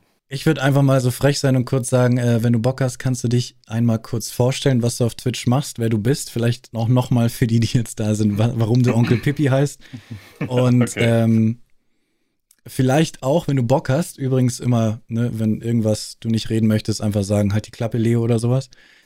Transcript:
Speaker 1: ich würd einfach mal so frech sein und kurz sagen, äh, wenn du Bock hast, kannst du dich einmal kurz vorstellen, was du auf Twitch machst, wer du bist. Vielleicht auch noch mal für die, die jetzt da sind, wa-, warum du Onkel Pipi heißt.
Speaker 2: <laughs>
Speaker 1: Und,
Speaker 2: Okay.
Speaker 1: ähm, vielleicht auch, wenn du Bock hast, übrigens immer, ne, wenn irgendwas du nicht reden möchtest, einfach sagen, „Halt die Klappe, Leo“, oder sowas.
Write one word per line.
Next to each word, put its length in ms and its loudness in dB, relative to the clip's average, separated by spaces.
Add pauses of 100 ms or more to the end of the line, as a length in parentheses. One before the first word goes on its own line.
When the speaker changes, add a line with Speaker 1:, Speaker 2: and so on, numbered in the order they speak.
(280)
Speaker 1:
ich 180 -6
würd 140 2
einfach 220 2
mal 180 4
so 120 0
frech 280 0
sein 160 2
und 100 0
kurz 240 -2
sagen, 280 2
äh, 260 0
wenn 80 2
du 80 2
Bock 220 -2
hast, 180 -4
kannst 240 -4
du 60 0
dich 260 -2 (100)
einmal 360 0
kurz 280 -8
vorstellen, 540 0
was 140 -2
du 80 0
auf 100 -2
Twitch 320 -6
machst, 320 -2
wer 100 0
du 100 0
bist. 320 -2
Vielleicht 440 -4
auch 140 -2
noch 200 2
mal 200 2
für 180 -2
die, 140 2
die 60 2 (100)
jetzt 240 -4
da 140 0
sind, 220 2
wa-, 180 2
warum 280 2
du 100 2
Onkel 260 2
Pipi 260 -2
heißt. 340 0 (320)
Speaker 2:
<laughs> 360 -12
Speaker 1:
Und, 440 2
Speaker 2:
Okay. 140 0
Speaker 1:
ähm, 540 2 (1080)
vielleicht 560 0
auch, 240 0
wenn 80 0
du 80 2
Bock 260 0
hast, 280 -2
übrigens 420 0
immer, 480 0
ne, 260 -4
wenn 280 -2
irgendwas 580 -2
du 100 -8
nicht 200 -2
reden 180 0
möchtest, 340 -2
einfach 220 -2
sagen, 300 0
„Halt 140 -2
die 40 -20
Klappe, 260 -6
Leo“, 240 2
oder 180 0
sowas. 300 -2 (360)